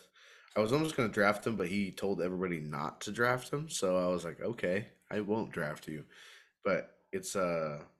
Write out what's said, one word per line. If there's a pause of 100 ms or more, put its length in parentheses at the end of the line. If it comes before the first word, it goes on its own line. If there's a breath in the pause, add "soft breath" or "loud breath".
(560 loud breath)
I
was
almost
gonna
draft
him,
but
he
told
everybody
not
to
draft
him.
So
I
was
like,
"Okay, (220)
I
won't
draft
you." (600 loud breath)
But (140)
it's,
uh, (160)